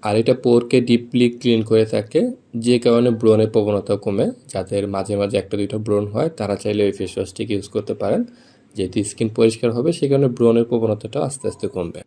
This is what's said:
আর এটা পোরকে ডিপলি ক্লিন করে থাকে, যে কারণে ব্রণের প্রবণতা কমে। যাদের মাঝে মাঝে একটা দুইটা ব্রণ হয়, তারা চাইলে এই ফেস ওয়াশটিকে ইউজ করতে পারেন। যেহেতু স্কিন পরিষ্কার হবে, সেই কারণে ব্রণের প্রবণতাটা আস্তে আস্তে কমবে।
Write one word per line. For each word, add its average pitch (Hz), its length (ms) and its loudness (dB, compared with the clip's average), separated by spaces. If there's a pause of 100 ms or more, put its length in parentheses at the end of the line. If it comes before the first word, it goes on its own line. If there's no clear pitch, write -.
আর 104 140 0
এটা 127 120 4 (100)
পোরকে 120 340 4 (120)
ডিপলি 120 380 2 (120)
ক্লিন 117 300 2
করে 110 240 4
থাকে, 110 280 0 (440)
যে 120 180 4
কারণে 120 260 4 (120)
ব্রণের 110 320 4
প্রবণতা 104 500 0
কমে। 107 220 0 (280)
যাদের 98 300 -4 (120)
মাঝে 98 260 -4
মাঝে 101 200 -2
একটা - 180 -8
দুইটা 101 260 -4
ব্রণ 104 280 0
হয়, 143 160 -2 (100)
তারা 101 240 -2
চাইলে 104 260 -2
এই 98 80 -4
ফেস 95 200 -8
ওয়াশটিকে 104 380 -6
ইউজ 98 200 -6
করতে 101 260 -4
পারেন। 120 200 0 (540)
যেহেতু 95 220 -4 (140)
স্কিন 113 260 -4
পরিষ্কার 113 400 2
হবে, 139 200 0
সেই 143 140 -2
কারণে 139 260 2
ব্রণের 117 320 4
প্রবণতাটা 110 580 -2
আস্তে - 240 -10
আস্তে - 220 -10
কমবে। 85 340 -6